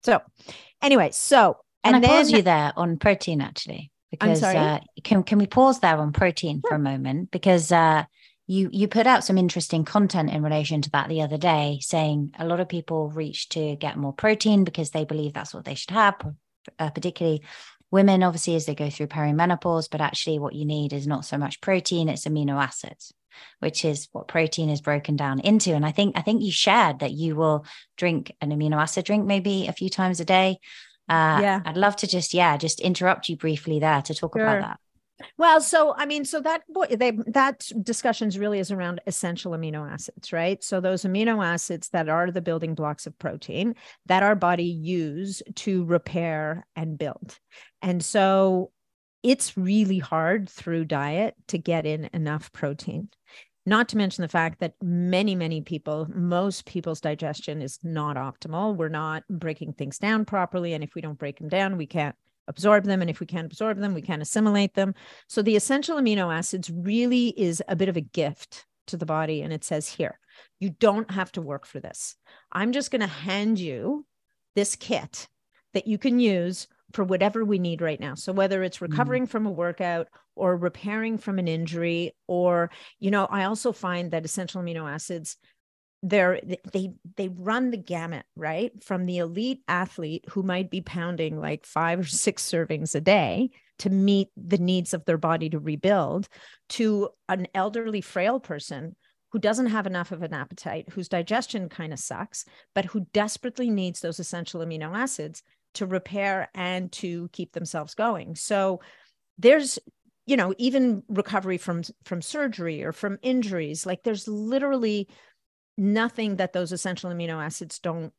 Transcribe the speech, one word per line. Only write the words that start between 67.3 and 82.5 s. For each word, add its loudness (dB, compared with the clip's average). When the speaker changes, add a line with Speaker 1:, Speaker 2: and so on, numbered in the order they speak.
Speaker 1:
is 0
a -2
bit 2
of -2
a -2
gift -6
to -8
the -4
body. -2
And -6
it -8
says, -4
"Here, -6
you -4
don't 2
have -4
to -8
work -10
for -14
this. -14
I'm 0
just -2
gonna 0
hand -2
you -6
this 0
kit -6
that -2
you -2
can 2
use 0
for -2
whatever 2
we 2
need -2
right -2
now." -8
So -8
whether 2
it's -6
Speaker 2:
Mm. -8
Speaker 1:
recovering 0
from -2
a -2
workout -2
or 2
repairing -4
from -4
an -2
injury, -2
or, 2